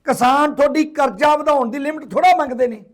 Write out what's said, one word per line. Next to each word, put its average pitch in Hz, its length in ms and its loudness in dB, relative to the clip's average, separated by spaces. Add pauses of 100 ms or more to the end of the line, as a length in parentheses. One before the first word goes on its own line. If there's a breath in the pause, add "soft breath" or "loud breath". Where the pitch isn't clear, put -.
ਕਿਸਾਨ 277 500 0
ਤੁਹਾਡੀ 294 300 2
ਕਰਜ਼ਾ 294 520 0
ਵਧਾਉਣ 294 340 0
ਦੀ 269 80 -8
ਲਿਮਟ 302 320 -8
ਥੋੜ੍ਹਾ 359 260 4
ਮੰਗਦੇ 254 300 -2
ਨੇ। 220 280 -8